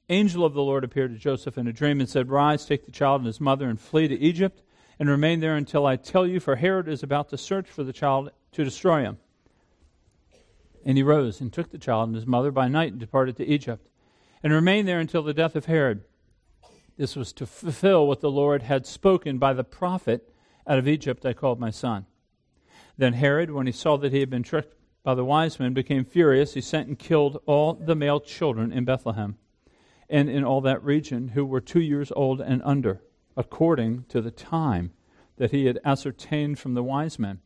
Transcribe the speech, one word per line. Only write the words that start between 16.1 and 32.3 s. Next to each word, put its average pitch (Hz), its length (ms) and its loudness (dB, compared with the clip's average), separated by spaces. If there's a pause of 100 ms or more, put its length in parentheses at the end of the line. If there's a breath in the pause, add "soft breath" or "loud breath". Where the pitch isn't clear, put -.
This 143 200 -6
was 127 180 -10
to 127 140 -10
fulfill 170 600 2
what 143 140 0
the 147 100 0
Lord 143 300 2
had 131 240 -2
spoken 165 540 0
by 135 140 2
the 127 100 -2
prophet, 180 680 -4 (360 soft breath)
'Out 143 100 2
of 131 100 2
Egypt 143 380 -2
I 123 80 -2
called 123 260 -2
my 113 120 -4
son.' 107 340 -6 (920 soft breath)
Then 127 160 2
Herod, 147 380 2
when 139 140 -4
he 123 80 -2
saw 151 240 2
that 143 160 -2
he 139 60 4
had 131 100 0
been 123 140 -4
tricked - 320 -6 (320)
by 131 80 2
the 127 80 -2
wise 151 340 0
men, 127 160 -2
became 131 300 0
furious. 143 500 4
He 139 60 -4
sent 147 300 -4
and 147 100 -8
killed 147 460 2
all 151 300 2
the 160 200 -2
male 143 240 0
children 117 540 -2
in 123 100 -2
Bethlehem 110 540 -4 (720 soft breath)
and 147 200 2
in 139 140 -2
all 135 160 2
that 135 240 0
region 139 460 -2
who 139 160 -2
were 131 160 -2
two - 180 0
years 143 340 -2
old 135 280 0